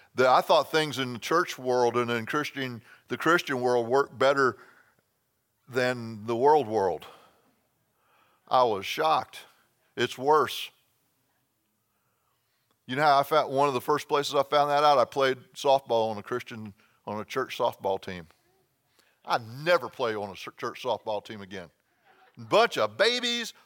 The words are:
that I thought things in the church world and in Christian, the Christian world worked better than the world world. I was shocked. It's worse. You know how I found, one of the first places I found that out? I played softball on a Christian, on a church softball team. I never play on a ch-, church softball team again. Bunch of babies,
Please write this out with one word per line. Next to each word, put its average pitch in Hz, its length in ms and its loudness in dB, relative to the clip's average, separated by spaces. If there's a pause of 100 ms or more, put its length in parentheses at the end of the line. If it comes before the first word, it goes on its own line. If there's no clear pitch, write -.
(140)
that 127 140 4
I 139 120 6
thought 165 300 2
things 151 280 0
in 127 140 -4
the 117 60 -10
church 165 400 -2
world 123 380 2
and 120 140 0
in 113 160 -4
Christian, 131 540 -6 (280)
the - 80 -6
Christian 160 440 0
world 123 280 2
worked 135 280 0
better 135 400 2 (1120)
than 120 580 -4
the 117 100 -2
world 139 320 4
world. 95 380 0 (1400)
I 131 140 2
was 101 240 0
shocked. - 540 -2 (560)
It's 117 200 -4
worse. 135 540 0 (2250)
You 127 80 -6
know 147 60 2
how 143 160 6
I 143 40 6
found, 143 300 0
one 139 160 4
of 135 60 0
the 123 80 -2
first 147 260 -2
places 147 260 0
I 139 80 2
found 147 280 0
that 143 120 2
out? 147 140 6
I 120 80 4
played 131 320 0 (180)
softball 117 560 0
on 107 60 -8
a 104 60 -10
Christian, 110 500 -12 (340)
on 107 140 -8
a 101 40 -10
church - 340 -6
softball 98 420 -2
team. 90 260 -12 (1000)
I 165 120 -2 (240)
never 160 280 2
play 117 240 -2
on 101 160 -6
a 92 40 -14
ch-, - 220 -16
church - 260 -10
softball 107 400 -4
team 107 200 -16
again. 92 260 -14 (720)
Bunch 165 400 2
of 107 180 -2
babies, 240 560 -2 (140)